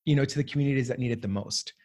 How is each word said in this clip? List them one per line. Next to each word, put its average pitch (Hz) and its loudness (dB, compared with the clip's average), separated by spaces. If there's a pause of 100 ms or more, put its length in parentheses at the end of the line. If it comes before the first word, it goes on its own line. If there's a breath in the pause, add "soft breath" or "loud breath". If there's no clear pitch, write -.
you 151 6
know, 139 6
to 139 -2
the 143 2
communities 139 0
that 123 -2
need 123 0
it 117 -4
the 104 -4
most. - -4 (100)